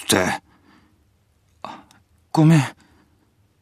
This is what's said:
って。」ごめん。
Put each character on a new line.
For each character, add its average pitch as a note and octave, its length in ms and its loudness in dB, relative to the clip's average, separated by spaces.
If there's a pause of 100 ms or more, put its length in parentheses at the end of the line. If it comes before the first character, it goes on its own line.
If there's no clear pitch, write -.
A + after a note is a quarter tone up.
っ - 40 -12
て。」 F#2 360 -2 (1900)
ご D#3+ 140 2
め D#3+ 120 6
ん。 B2+ 180 -2 (880)